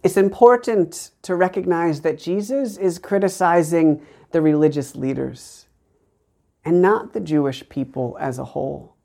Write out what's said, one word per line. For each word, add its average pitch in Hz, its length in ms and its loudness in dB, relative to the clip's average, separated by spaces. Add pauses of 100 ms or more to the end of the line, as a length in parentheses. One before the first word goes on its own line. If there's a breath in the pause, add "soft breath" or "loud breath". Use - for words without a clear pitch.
It's 185 160 0
important 214 920 2 (120)
to 185 120 -4
recognize 175 680 0
that 156 160 -2
Jesus 208 600 -4
is 180 220 -2
criticizing 170 1000 2 (300 loud breath)
the 165 100 0
religious 151 540 2
leaders 131 720 -8 (960)
and 175 160 2
not 202 340 2
the 220 60 -6
Jewish 147 500 -2
people 131 500 -8
as 123 180 -6
a 131 60 -10
whole. 143 600 -10